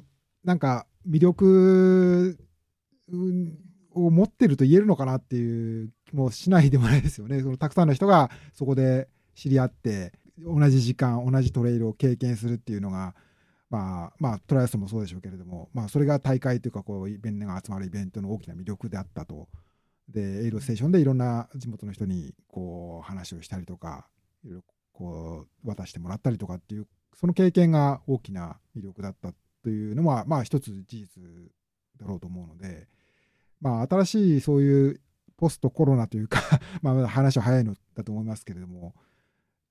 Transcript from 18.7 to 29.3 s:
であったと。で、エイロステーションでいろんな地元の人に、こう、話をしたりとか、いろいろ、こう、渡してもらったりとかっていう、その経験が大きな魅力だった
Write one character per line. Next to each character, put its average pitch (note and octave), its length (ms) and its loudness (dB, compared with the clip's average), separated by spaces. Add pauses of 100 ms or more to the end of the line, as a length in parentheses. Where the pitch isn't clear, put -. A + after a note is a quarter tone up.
で G#2+ 80 -8
あ F2+ 40 -8
っ - 100 -12
た D3+ 140 -12
と。 - 220 -18 (600)
で、 G2+ 360 -6
エ A#2 40 -2
イ A2 40 -2
ロ G#2+ 80 -6
ス - 80 -10
テ A#2 60 -4
ー - 20 -2
シ A2 80 -6
ョ D3 40 0
ン F3 40 2
で F#3 80 4
い D3+ 40 4
ろ C3+ 100 2
ん B2+ 40 0
な A#2+ 380 -4
地 B2 120 -12
元 A2 180 -12
の G#2 60 -10
人 G2+ 140 -8
に、 E2+ 280 -6 (140)
こ F2 560 -14
う、 - 40 -18
話 F#2 260 -14
を E2 80 -16
し E2 60 -20
た G2 100 -10
り F2 80 -10
と F2+ 120 -16
か、 D#2 300 -16 (360)
い C3 60 -20
ろ F2 40 -16
い - 40 -16
ろ、 F3+ 60 -20 (300)
こ E2 540 -14 (160)
う、 B2+ 40 -12
渡 F#2+ 180 -10
し - 80 -20
て - 60 -14
も F2 100 -12
ら G2 60 -8
っ - 60 -12
た C3+ 80 0
り A2+ 80 -2
と G2 100 -10
か F3+ 80 -10
っ F3 40 -14
て - 160 -14
い G#3+ 40 -10
う、 G#3 80 -16 (280)
そ F3 120 -4
の F3 60 0
経 F#3 180 4
験 E3+ 200 4
が C#3+ 360 2
大 C3 120 -2
き - 120 -16
な E2+ 260 -12 (200)
魅 G2+ 60 -12
力 F#2+ 180 -16
だ G2 80 -10
っ F#2 100 -14
た F2+ 140 -14 (300)